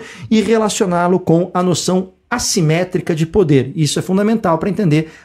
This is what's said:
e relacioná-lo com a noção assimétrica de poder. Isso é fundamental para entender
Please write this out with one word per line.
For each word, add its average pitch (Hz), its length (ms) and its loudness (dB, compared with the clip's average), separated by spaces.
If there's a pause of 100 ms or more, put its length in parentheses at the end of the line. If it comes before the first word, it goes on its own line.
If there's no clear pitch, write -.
(300)
e 214 120 4
relacioná-lo 190 800 0
com 175 340 0
a 180 100 0
noção 185 460 0 (200)
assimétrica 180 840 -2
de 160 120 -2
poder. 143 480 2
Isso 156 240 0
é - 20 -4
fundamental 202 560 0
para 185 120 -2
entender 160 420 0 (140)